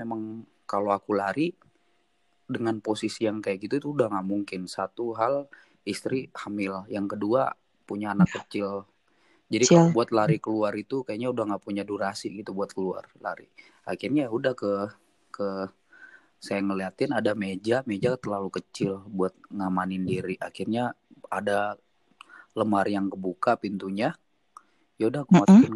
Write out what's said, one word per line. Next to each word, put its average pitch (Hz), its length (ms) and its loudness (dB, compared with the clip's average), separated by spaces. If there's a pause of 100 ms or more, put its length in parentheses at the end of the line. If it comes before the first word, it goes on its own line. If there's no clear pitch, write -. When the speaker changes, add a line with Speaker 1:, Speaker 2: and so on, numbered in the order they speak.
Speaker 1:
memang 113 440 -8 (240)
kalau 101 240 0
aku 98 240 -2
lari 98 300 0 (960)
dengan 117 380 -2
posisi 110 460 -2
yang 104 140 -4
kayak 98 220 -2
gitu 110 160 -4
itu 143 140 -8
udah 131 160 2
nggak 95 160 -2
mungkin. 101 420 -4
Satu 113 500 -6
hal, 139 280 0 (400)
istri 127 420 -4 (140)
hamil. 98 420 -4 (100)
Yang 101 220 -4
kedua, 110 260 2 (440)
punya 104 280 -4
anak 175 140 6
Speaker 2:
Iya. - 120 -10
Speaker 1:
kecil. 101 280 -6 (840)
Jadi 110 140 4
Speaker 2:
Kecil. - 60 8
Speaker 1:
kalau 165 220 10
buat 117 200 2
lari 107 300 4
keluar 107 320 0
itu 127 300 -4
kayaknya 113 260 -4
udah 117 160 0
nggak 98 180 -4
punya 101 180 -4
durasi 101 420 -4 (120)
gitu 104 180 -10
buat 98 180 -4
keluar 92 300 -4 (200)
lari. 90 220 -10 (380)
Akhirnya 131 420 -2
ya 113 60 -8
udah 131 240 0
ke, 101 160 -2 (640)
ke 101 120 -4 (920)
saya 98 240 -4
ngeliatin 95 500 -2
ada 107 220 2
meja, 104 520 -2
meja 117 280 0
terlalu 101 320 -4 (100)
kecil 95 500 -4
buat 92 240 -2 (200)
ngamanin 92 540 -2
diri. 92 340 -2
Akhirnya 110 420 -4 (460)
ada 101 480 -2 (840)
lemari 104 380 2
yang 98 160 0
kebuka 95 460 0
pintunya. 98 560 -4 (840)
Ya 110 100 2
udah 143 140 -2
aku - 80 6
Speaker 2:
Mm-mm. 175 100 12
Speaker 1:
masukin 196 320 8